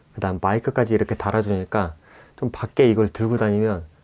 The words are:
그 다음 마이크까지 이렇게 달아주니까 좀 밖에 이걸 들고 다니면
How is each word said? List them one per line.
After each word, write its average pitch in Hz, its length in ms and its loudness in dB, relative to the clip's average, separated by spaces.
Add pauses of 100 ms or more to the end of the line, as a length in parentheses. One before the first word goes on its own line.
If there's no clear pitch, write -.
(140)
그 - 80 -12
다음 92 200 -2
마이크까지 113 520 0
이렇게 107 220 2
달아주니까 101 800 -2 (400)
좀 127 160 -4
밖에 - 380 2
이걸 107 180 4
들고 113 300 -2
다니면 104 460 0 (200)